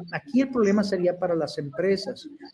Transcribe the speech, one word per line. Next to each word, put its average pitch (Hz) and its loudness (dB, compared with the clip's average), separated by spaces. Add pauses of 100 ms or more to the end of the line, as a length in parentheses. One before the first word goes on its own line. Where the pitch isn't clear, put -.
(120)
Aquí 240 0
el 269 2
problema 208 4
sería 175 0
para 175 0
las 151 -2
empresas, 180 -2 (260)